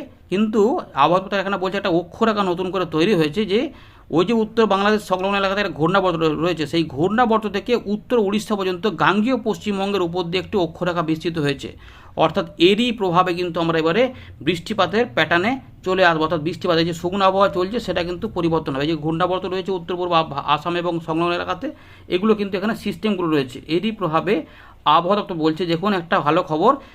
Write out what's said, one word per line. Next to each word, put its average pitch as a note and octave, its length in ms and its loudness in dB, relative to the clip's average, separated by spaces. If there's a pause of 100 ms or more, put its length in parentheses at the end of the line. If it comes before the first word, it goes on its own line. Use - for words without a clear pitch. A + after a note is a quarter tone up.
(300)
কিন্তু G#3+ 300 0 (340)
আবহাওয়া D#3 260 4
দপ্তর G3 220 -4
এখানে G3 160 -2
বলছে F#3 180 -2
একটা G3 240 -2
অক্ষরেখা G#3 420 0
নতুন F#3 280 -2
করে F#3 160 -2
তৈরি E3 280 2
হয়েছে, D#3+ 320 2
যে G3 140 2 (500)
ওই D#3+ 140 4
যে A3+ 100 0
উত্তর A3 320 2
বাংলাদেশ G3+ 340 2 (100)
সংলগ্ন F#3 260 0
এলাকাতে G3 240 0
একটা F3+ 180 -4
ঘূর্ণাবর্ত F3+ 380 2
রয়ে-, D#3+ 280 0
রয়েছে, D#3 220 0
সেই E3 180 0
ঘূর্ণাবর্ত G#3+ 640 0
থেকে G3 260 -4 (120)
উত্তর G#3 340 -2
উড়িষ্যা G#3 380 0
পর্যন্ত F#3 300 -2
গাঙ্গেয় G#3 580 2
পশ্চিমবঙ্গের G3 580 -2
উপর F3 220 -2
দিয়ে F3 200 -4
একটি G#3+ 140 -6
অক্ষরেখা E3+ 440 -2
বিস্তৃত D#3+ 360 -4
হয়েছে। C#3+ 300 -2 (480)
অর্থাৎ E3 300 2 (120)
এরই G#3 340 6
প্রভাবে F3+ 420 2
কিন্তু F3 260 -4
আমরা E3 180 0
এবারে E3 240 2 (380)
বৃষ্টিপাতের F#3 640 0 (100)
প্যাটার্নে F3 380 2 (320)
চলে F#3 200 2
আসবো, D#3+ 180 4
অর্থাৎ D#3+ 180 0
বৃষ্টিপাত, E3+ 380 0
এই E3 120 2
যে E3+ 40 -4
শুকনো F#3 300 -2
আবহাওয়া F#3+ 320 4
চলছে F#3+ 240 -2
সেটা F3+ 220 -2
কিন্তু F3 260 -6
পরিবর্তন E3 460 -2
হবে। C3+ 100 -2
এই D#3 80 -2
যে E3 40 -2
ঘূর্ণাবর্ত E3+ 500 -2
রয়েছে F#3 260 -4
উত্তর F3+ 240 -6
পূর্ব F3 160 -2
আব-, D3+ 340 0
আসাম D3+ 300 0
এবং E3+ 240 -2
সংলগ্ন E3 320 -2
এলাকাতে, F3+ 340 -4 (420)
এগুলো G3 260 2
কিন্তু G3+ 220 -6
এখানে G#3+ 200 -2
সিস্টেমগুলো F#3 520 -2
রয়েছে। C3+ 300 0 (100)
এরই F3+ 240 0
প্রভাবে F3 420 0 (500)
আবহাওয়া E3+ 360 4
দপ্তর F3 240 -6
বলছে, D#3+ 220 2
দেখুন E3+ 260 0
একটা F3+ 280 0
ভালো D3+ 220 2
খবর, F3 300 2 (220)